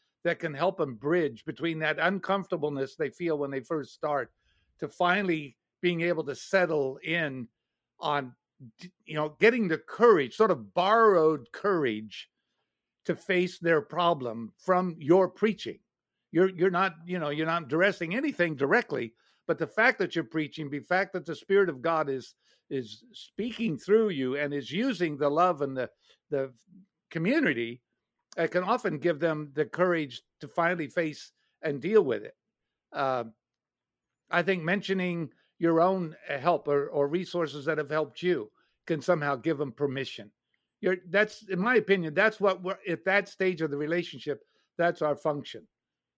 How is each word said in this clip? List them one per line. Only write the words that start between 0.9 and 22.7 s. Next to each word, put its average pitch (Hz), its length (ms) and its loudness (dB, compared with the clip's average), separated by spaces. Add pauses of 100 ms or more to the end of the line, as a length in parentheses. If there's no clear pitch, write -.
bridge 143 480 -2
between 160 360 -6
that 151 180 -2
uncomfortableness 165 1000 -2
they 151 140 -4
feel 165 280 -2
when 139 120 -4
they 135 100 -6
first 147 340 -6
start 143 360 -4 (500)
to 151 80 -6
finally 175 680 0 (240)
being 175 200 0
able 165 240 0
to 135 100 -8
settle 151 720 0
in 147 420 -4 (540)
on, 143 340 -2 (460)
d-, 180 100 -18 (140)
you 160 100 -10
know, 151 260 -2
getting 226 280 6
the 160 100 0
courage, 185 580 4
sort 214 140 4
of 120 240 -4
borrowed 180 800 6
courage, 120 760 -2 (760)
to 175 120 -4
face 180 420 -2
their 170 220 2
problem 139 800 -2
from 180 420 0
your 175 280 6
preaching. 190 500 -4 (520)
You're, 185 200 4
you're 185 200 0
not, 180 240 0 (100)
you 180 140 -6
know, 147 120 -4
you're 156 160 -2
not 165 180 -2
addressing 170 500 0
anything 220 400 -2
directly, 135 580 0 (360)
but 170 100 -2
the 160 80 -4
fact 247 320 2
that 185 160 -2
you're 165 80 -2
preaching, 151 480 -6
the 143 80 -6
fact 185 360 -2
that 170 120 -8
the 165 80 -8
Spirit 196 340 2
of 131 140 -6
God 156 260 0
is, 131 280 -6 (340)